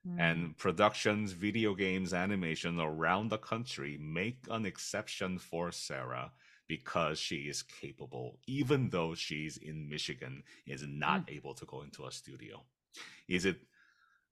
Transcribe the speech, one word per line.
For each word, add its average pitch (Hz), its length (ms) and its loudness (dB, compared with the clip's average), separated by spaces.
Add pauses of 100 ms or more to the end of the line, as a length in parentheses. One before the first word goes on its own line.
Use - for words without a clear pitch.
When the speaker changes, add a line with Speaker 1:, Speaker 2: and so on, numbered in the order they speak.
Speaker 1:
Mm. 175 120 -4
Speaker 2:
And 82 380 4
productions, 104 760 4
video 104 420 2
games, 92 380 2
animation 87 680 2
around 82 500 4
the 107 80 2
country 73 600 -4
make 87 380 -2 (120)
an 110 160 0
exception 92 720 -4
for 85 320 -2
Sarah 64 600 -6 (360)
because 80 520 0
she 73 300 -4
is - 140 -4
capable, 65 840 -10
even 131 420 4
though 82 260 2
she's 78 420 -4
in 76 320 -8
Michigan, 67 540 -6 (220)
is 69 220 -8
not 73 400 2
Speaker 1:
Mm. 73 80 -10
Speaker 2:
able 73 200 -8
to - 100 -14
go 69 160 -10
into 69 240 -12
a 64 60 -8
studio. - 520 -14 (640)
Is 90 180 4
it, 92 160 4 (720)